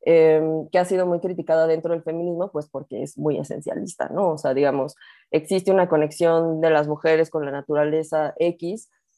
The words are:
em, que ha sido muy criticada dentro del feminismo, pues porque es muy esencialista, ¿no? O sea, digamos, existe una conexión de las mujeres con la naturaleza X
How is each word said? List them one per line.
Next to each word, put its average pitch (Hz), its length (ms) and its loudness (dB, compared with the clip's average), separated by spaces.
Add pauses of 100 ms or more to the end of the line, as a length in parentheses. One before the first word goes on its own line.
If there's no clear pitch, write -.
em, 160 680 4
que 180 100 2
ha 180 60 2
sido 185 200 0
muy 175 140 0
criticada 165 480 0
dentro 160 260 0
del 165 100 -6
feminismo, 170 480 -6
pues 151 180 -8
porque 135 340 -10
es 147 140 -12
muy 147 200 -2
esencialista, - 720 -8
¿no? 180 220 0
O 151 60 -4
sea, 139 160 -2
digamos, 139 420 0 (360)
existe 185 400 0
una 185 160 4
conexión 165 720 2
de 160 120 2
las 151 160 2
mujeres 156 420 0
con 156 160 -4
la 139 60 -6
naturaleza 151 880 -2
X 170 520 -4 (280)